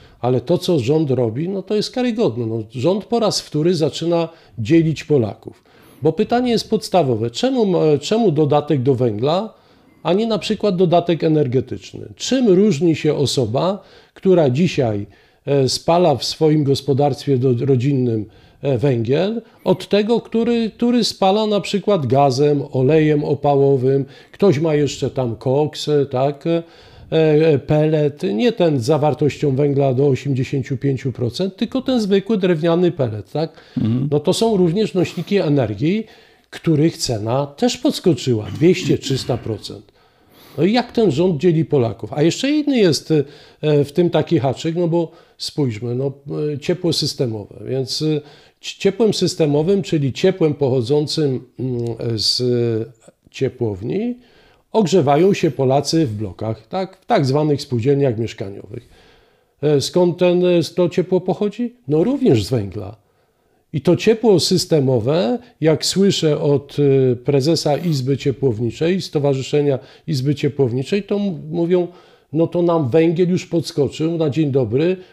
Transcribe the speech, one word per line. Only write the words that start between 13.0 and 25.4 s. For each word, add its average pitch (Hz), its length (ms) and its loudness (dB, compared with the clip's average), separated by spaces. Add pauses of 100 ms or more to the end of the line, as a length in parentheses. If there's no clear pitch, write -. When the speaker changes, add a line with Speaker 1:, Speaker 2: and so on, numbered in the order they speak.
Speaker 1:
osoba, 143 680 -2 (320)
która 170 360 4
dzisiaj, 123 560 0 (400)
e, 139 220 2
spala 170 480 2
w - 80 -6
swoim 156 400 2
gospodarstwie 135 720 0
do-, 127 280 0
rodzinnym, 123 600 0 (360)
e, 139 160 0
węgiel, 143 640 0 (220)
od - 240 -2
tego, 208 320 0
który, 226 500 -2
który 240 340 0
spala 202 420 0
na 208 140 0
przykład 185 460 -2
gazem, 139 560 2 (100)
olejem 151 520 2
opałowym, 139 800 2 (280)
ktoś 180 260 2
ma 156 160 0
jeszcze 143 360 0
tam 120 260 -4
koks, 147 520 -2